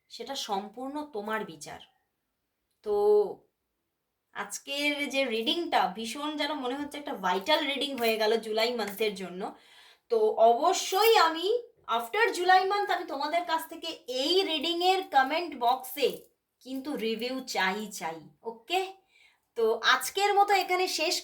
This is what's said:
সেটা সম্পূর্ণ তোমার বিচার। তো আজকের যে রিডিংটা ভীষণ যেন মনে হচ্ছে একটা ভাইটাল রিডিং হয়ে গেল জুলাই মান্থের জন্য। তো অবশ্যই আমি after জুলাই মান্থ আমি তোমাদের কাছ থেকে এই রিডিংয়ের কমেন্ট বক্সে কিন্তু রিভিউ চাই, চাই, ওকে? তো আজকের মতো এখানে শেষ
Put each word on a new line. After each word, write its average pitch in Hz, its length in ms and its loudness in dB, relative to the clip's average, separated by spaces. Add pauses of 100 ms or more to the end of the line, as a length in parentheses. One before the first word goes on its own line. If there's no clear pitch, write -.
(160)
সেটা 247 200 -12 (120)
সম্পূর্ণ 226 480 -6 (200)
তোমার 214 260 -4 (100)
বিচার। 156 280 -16 (1080)
তো 208 100 0 (1500)
আজকের 285 500 -4 (200)
যে 269 80 0 (140)
রিডিংটা 285 460 0 (160)
ভীষণ 285 320 -6 (100)
যেন 294 120 -2 (120)
মনে 247 160 -4
হচ্ছে 285 220 -8
একটা 269 140 -8 (100)
ভাইটাল 190 340 2 (120)
রিডিং 277 200 -4 (100)
হয়ে 220 200 0
গেল 214 100 2 (140)
জুলাই 220 340 0
মান্থের 202 420 -2
জন্য। 180 200 -10 (720)
তো 233 60 2 (320)
অবশ্যই 381 640 4 (140)
আমি 330 200 -2 (500)
after 415 280 0 (120)
জুলাই 370 340 6
মান্থ 403 240 0
আমি 359 180 -6
তোমাদের 302 360 -2
কাছ 320 120 -2 (100)
থেকে 330 180 -10 (340)
এই 339 120 2 (160)
রিডিংয়ের 339 500 2 (140)
কমেন্ট 294 360 2 (120)
বক্সে 247 460 0 (540)
কিন্তু 262 260 -8 (160)
রিভিউ 226 300 -4 (180)
চাই, 190 260 -2 (200)
চাই, 160 200 -8 (320)
ওকে? 339 300 -4 (760)
তো 226 80 2 (280)
আজকের 392 440 0
মতো 403 140 4 (120)
এখানে 359 220 0 (140)
শেষ 339 240 0